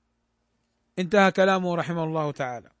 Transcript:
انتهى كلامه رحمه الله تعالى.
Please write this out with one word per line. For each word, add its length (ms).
انتهى 320
كلامه 440
رحمه 300
الله 260
تعالى. 380